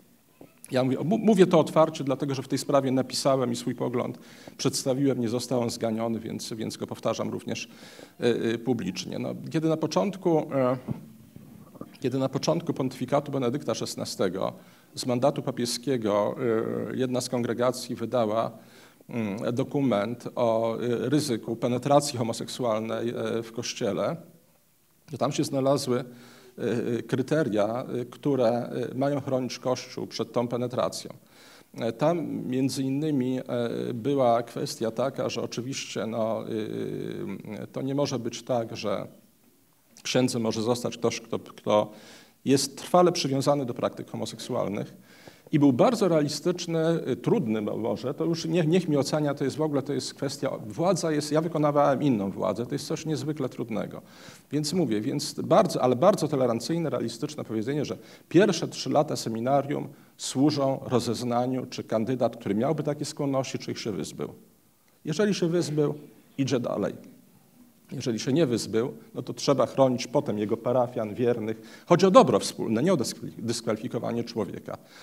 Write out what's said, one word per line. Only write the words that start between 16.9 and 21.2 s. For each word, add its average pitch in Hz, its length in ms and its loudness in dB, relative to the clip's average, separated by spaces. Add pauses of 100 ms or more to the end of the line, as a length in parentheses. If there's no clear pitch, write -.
e, 117 60 -4
jedna 123 240 0
z - 80 -8
kongregacji 120 640 0
wydała, 113 560 0 (580)
mm, 110 460 -2
dokument 120 800 0
o, 113 400 2
e, 117 340 0
ryzyku 123 460 0